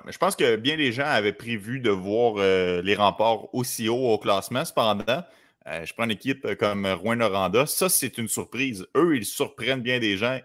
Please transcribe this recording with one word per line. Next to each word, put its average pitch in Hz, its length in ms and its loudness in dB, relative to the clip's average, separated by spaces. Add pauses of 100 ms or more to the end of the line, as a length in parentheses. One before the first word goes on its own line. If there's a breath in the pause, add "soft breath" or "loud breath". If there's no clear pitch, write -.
mais 82 60 -14
je - 60 -12
pense 190 180 2
que 120 220 4
bien 131 180 0
des 143 160 0
gens 135 140 -2
avaient 107 280 2
prévu 117 460 -6
de 117 100 0
voir, 104 480 2
euh, 92 460 2
les 101 100 2
Remparts 104 600 2
aussi 120 340 -2
haut 123 200 0
au 107 100 4
classement. 117 460 -2
Cependant, 117 580 0 (440 soft breath)
euh, 80 180 -10
je - 80 -14
prends 117 100 -4
une 117 80 -2
équipe 127 440 -4
comme 101 300 -2
Rouyn-Noranda. 98 800 0
Ça, 185 240 -2
c'est - 280 -2
une 113 100 -4
surprise. 117 580 -6 (100)
Eux, 156 200 4
ils 104 100 -2
surprennent 127 560 -4
bien 123 180 0
des 104 180 2
gens. 123 280 -2